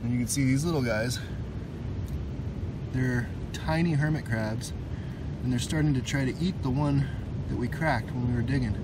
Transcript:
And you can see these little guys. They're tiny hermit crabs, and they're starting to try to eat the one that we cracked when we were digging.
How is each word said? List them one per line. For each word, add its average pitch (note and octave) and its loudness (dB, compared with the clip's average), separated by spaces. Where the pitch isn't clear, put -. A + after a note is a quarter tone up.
And A#2+ 0
you B2 2
can A#2 2
see C#3 2
these C3+ 6
little E3 2
guys. A#2 2
They're B2+ 0
tiny E3 2
hermit D3 2
crabs, G#2+ -2
and B2+ 0
they're B2 2
starting D3+ 2
to B2+ 2
try C3+ 0
to B2 0
eat F3+ 0
the C3 0
one C#3 4
that - -2
we A#2+ 0
cracked C3 0
when B2 0
we B2 2
were A#2+ 2
digging. A#2+ 2